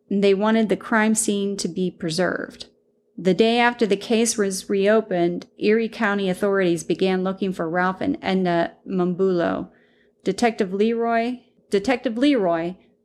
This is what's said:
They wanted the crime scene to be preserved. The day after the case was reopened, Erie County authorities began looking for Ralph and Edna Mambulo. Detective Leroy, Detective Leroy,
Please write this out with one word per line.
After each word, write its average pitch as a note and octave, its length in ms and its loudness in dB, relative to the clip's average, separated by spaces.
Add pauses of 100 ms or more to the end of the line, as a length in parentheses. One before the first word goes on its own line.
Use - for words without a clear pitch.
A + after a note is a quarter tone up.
(100)
They G3 240 4
wanted G#3+ 340 2
the F#3+ 80 0
crime A3 380 0
scene G3+ 440 -2
to G3+ 100 -6
be F3+ 220 -2
preserved. - 760 -4 (500)
The F3+ 160 0
day A3+ 280 4
after A#3+ 260 2
the G3 100 2
case A3+ 400 0
was G3 320 -4
reopened, G3 800 2 (120)
Erie A3 300 2
County G3+ 400 -2
authorities F3+ 540 0
began F#3 400 0
looking F#3+ 300 -2
for E3+ 180 -4
Ralph F3+ 300 -2
and - 200 -2
Edna F3+ 540 0 (120)
Mambulo. F#3 840 -2 (540)
Detective A3 500 -2
Leroy, A#3 640 -2 (320)
Detective A#3+ 480 -2
Leroy, F#3 560 0 (300)